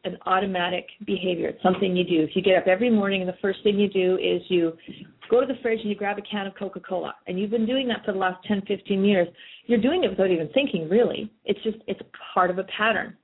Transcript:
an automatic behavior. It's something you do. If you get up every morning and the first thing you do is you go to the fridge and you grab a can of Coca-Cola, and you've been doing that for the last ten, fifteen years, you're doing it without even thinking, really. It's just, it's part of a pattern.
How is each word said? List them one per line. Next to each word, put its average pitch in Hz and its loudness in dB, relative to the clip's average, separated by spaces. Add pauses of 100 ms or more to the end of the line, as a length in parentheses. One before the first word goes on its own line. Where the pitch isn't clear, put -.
an 180 -6
automatic 185 0 (180)
behavior. 180 -2
It's - -8
something 185 2
you 180 2
do. 170 2
If 156 -2
you 190 0
get 185 4
up 170 2
every 190 2
morning 196 2
and 180 -4
the 185 -8
first 196 -2
thing 208 2
you 202 2
do 185 2
is 180 0
you 170 2 (580)
go 240 6
to 269 0
the 262 -6
fridge 226 -2
and 214 -4
you 202 -2
grab 202 -4
a 202 -10
can 202 -6
of 190 -10
Coca-Cola, 185 -8 (120)
and 185 -4
you've 202 -2
been 220 0
doing 262 -2
that - -4
for 214 -2
the 190 -4
last 185 -2
ten, 202 0
fifteen 196 -2
years, 190 4 (380)
you're 233 4
doing 311 2
it 214 2
without 190 2
even 165 2
thinking, 180 0
really. 214 0 (140)
It's - -4
just, 220 -4 (100)
it's 196 -6 (320)
part 180 2
of 180 -4
a 190 -6 (120)
pattern. 214 -2